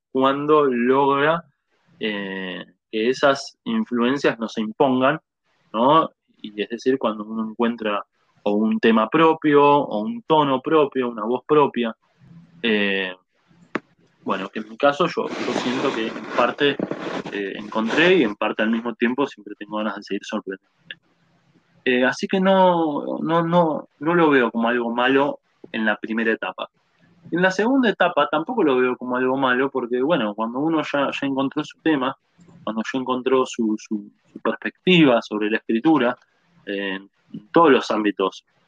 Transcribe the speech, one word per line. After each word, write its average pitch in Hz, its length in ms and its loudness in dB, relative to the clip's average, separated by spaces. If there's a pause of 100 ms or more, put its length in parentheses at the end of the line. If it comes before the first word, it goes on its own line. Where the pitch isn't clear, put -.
(120)
cuando 143 540 2
logra, 139 760 2 (560)
eh, 95 640 -6 (280)
que 110 180 -2
esas - 560 0
influencias 120 760 -2
no 113 120 -6
se - 100 -6
impongan, 131 580 2 (540)
¿no? 139 380 2 (260)
Y 104 240 -10
es 101 80 -4
decir, 131 300 -2
cuando 107 260 -4
uno 110 240 -6
encuentra 110 560 -4 (380)
o 104 100 0
un 110 260 0
tema 110 300 4
propio, 151 560 4
o 143 360 2
un 117 220 -6
tono 143 380 2
propio, 143 480 0
una 113 160 -8
voz 120 220 -2
propia. 123 500 2 (640)
Eh, 101 520 0 (1080)
bueno, 95 280 -4
que - 80 -10
en 110 100 -10
mi 113 80 -18
caso 143 300 2
yo, 113 200 -4
yo - 280 -6
siento 131 400 -2
que 113 140 -4
en - 160 -10 (120)
parte, 135 400 0 (560)
eh, 98 240 -6
encontré 113 600 2
y 151 80 4
en 104 120 -4
parte 107 260 -4
al 110 80 0
mismo 117 240 -4
tiempo 127 320 -2
siempre 104 320 -18
tengo 104 200 -10
ganas 107 180 -6
de 101 60 -12
seguir 101 220 -8
sorprendiéndome. - 760 -12 (840)
Eh, 127 220 2
así 123 240 -2
que 196 120 0
no, 175 800 2
no, 160 220 0
no, 165 460 0 (100)
no 160 160 -2
lo 170 140 4
veo 127 220 4
como 117 180 -2
algo 117 260 -2
malo 135 460 0 (320)
en 110 140 -4
la 104 100 0
primera 113 360 -4
etapa. 98 360 -8 (600)
En 170 140 -2
la 226 80 4
segunda 240 400 2
etapa 165 400 0
tampoco 208 320 -2
lo 139 140 2
veo 127 200 0
como 123 200 -6
algo 127 200 0
malo 131 320 0
porque, 123 320 -4
bueno, 127 320 0
cuando 113 280 -6
uno 160 220 0
ya, 139 280 -2
ya - 160 -6
encontró 135 380 -4
su - 160 -18
tema, 139 360 -2 (460)
cuando 110 200 -6 (100)
ya 135 80 -4
encontró 127 440 0
su, 110 320 -2
su, 104 320 -10 (240)
su - 60 -20
perspectiva 123 840 2
sobre 107 280 -4
la 110 60 0
escritura, 123 600 0 (500)
eh, 98 340 -6 (320)
en - 160 -16
todos 165 240 6
los 113 180 2
ámbitos, 104 540 -2 (240)